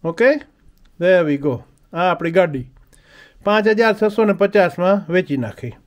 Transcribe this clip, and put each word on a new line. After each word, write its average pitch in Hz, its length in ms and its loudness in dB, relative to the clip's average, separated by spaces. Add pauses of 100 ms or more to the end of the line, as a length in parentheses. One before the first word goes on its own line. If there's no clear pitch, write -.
ઓકે? 165 220 -2 (720)
There 180 260 4
we 143 200 -2
go. 131 100 -2 (360)
આ 165 60 -8
આપણી 175 320 -2
ગાડી 165 360 0 (800)
પાંચ 208 240 2
હજાર 220 240 2
છસો 208 320 0
ને 208 80 2
પચાસમાં 185 800 0
વેચી 170 240 -2
નાખી. 117 360 -10 (140)